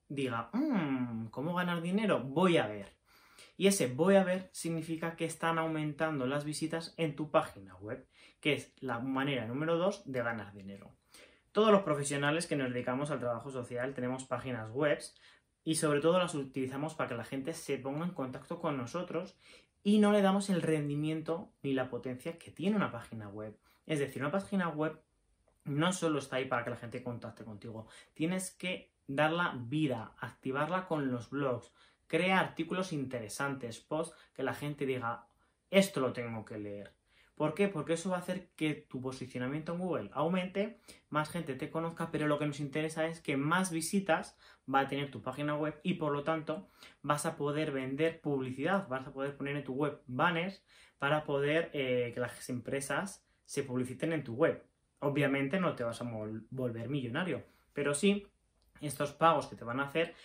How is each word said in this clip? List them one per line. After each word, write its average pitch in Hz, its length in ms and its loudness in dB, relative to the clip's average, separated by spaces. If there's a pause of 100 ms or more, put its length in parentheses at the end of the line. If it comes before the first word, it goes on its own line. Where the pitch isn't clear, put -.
diga, 127 420 -2
"Mm, 135 760 0
¿cómo 151 280 -4
ganar 175 260 0
dinero? 180 380 2
Voy 156 380 6
a 117 100 2
ver". 104 300 -10 (580)
Y 180 120 4
ese 190 200 6
"voy 160 280 6
a 190 100 8
ver" 185 260 -2
significa 165 640 -4
que 165 80 -4
están 165 340 0
aumentando 156 680 0
las 147 160 0
visitas 156 540 -4
en 165 180 0
tu 151 160 -6
página 98 460 0
web, 107 300 -10 (320)
que 202 140 2
es - 280 -4
la 120 180 -2
manera 131 460 0
número 156 320 0
dos 190 280 0
de 131 160 -2
ganar 110 320 -4
dinero. 98 380 -14 (640)
Todos 214 180 6
los 196 120 8
profesionales 143 600 0
que 151 120 0
nos 127 160 0
dedicamos 127 360 -2
al 135 100 -2
trabajo 120 320 -4
social 127 420 -4
tenemos 127 320 -2
páginas 117 460 -4
webs 147 440 0 (480)
y 160 120 2
sobre 151 260 4
todo 170 180 6
las 170 160 0
utilizamos 135 580 -4
para 127 160 -2
que 120 60 -4
la 113 80 -6
gente 135 300 -4
se 139 240 -4
ponga 139 260 -4
en 175 80 -2
contacto 151 480 -6
con 151 160 0
nosotros 170 600 -6 (440)
y 208 180 6
no 208 120 8
le 208 100 8
damos 196 280 4
el 175 120 2
rendimiento 156 1000 0
ni 139 120 0
la 131 160 0
potencia 127 480 -6
que - 140 -18
tiene 196 240 2
una 139 160 2
página 113 380 -10
web. 107 280 -10 (280)
Es 156 140 0
decir, 135 220 -2
una 147 100 -2
página 190 360 0
web 156 320 -2 (640)
no 151 300 2
solo 156 260 2
está 135 180 -4
ahí 135 80 0
para 123 200 0
que 120 60 -2
la 117 60 -4
gente 120 260 -10
contacte 117 420 -8
contigo, 110 420 -12 (260)
tienes 185 380 -2
que - 400 -8 (160)
darla 156 500 2
vida, 120 600 -2
activarla 151 720 -2
con 143 240 0
los 117 180 -4
blogs, 131 420 -2 (360)
crea 180 340 4
artículos 180 500 -2
interesantes, 131 880 -4
posts 160 360 -4 (200)
que 135 80 -4
la 127 100 -2
gente 147 320 -4
diga, 120 420 -2 (440)
"Esto 190 300 6
lo 120 100 2
tengo 117 320 -6
que 113 140 -10
leer". 101 360 -10 (420)
¿Por 202 200 0
qué? 202 120 4
Porque 196 260 -2
eso 165 180 0
va 180 60 2
a - 20 -4
hacer 185 360 -6
que 151 200 0
tu 139 260 -8
posicionamiento 131 720 -4
en 175 60 -4
Google 143 340 -2
aumente, 185 640 0 (320)
más 151 220 0
gente 147 240 -4
te 147 160 -6
conozca, 165 400 -4
pero 151 160 0
lo 147 100 4
que 147 80 0
nos 143 140 -2
interesa 156 480 -2
es 165 140 -8
que 143 160 0
más 170 340 2
visitas 170 680 0 (340)
va 135 100 6
a 139 60 2
tener 139 220 -4
tu 123 140 -10
página 147 320 -2
web 151 260 -2
y 185 140 0
por 151 160 0
lo 143 120 0
tanto 160 440 -2 (340)
vas 147 240 0
a 160 100 -2
poder 147 360 0
vender 135 500 0
publicidad, 139 680 0
vas 131 200 -4
a 139 60 -12
poder 139 220 -2
poner 139 200 -4
en 147 80 -4
tu 131 100 -6
web 143 320 0
banners 170 580 0 (360)
para 151 240 2
poder, 147 500 2
eh, 123 400 2
que 123 60 -4
las - 320 -6
empresas 139 720 -4 (200)
se - 180 -2
publiciten 127 500 -2
en 147 100 0
tu 113 120 -6
web. 139 280 4 (360)
Obviamente 139 600 2
no 160 140 2
te 127 100 -6
vas 117 180 -4
a - 20 -4
mol-, 107 480 -6
volver 117 380 -4
millonario, 135 540 -2 (300)
pero 143 220 0
sí 202 320 2 (520)
estos 147 320 -4
pagos 160 360 4
que - 80 -14
te 110 80 -14
van 120 160 -2
a 139 60 0
hacer 165 280 0 (120)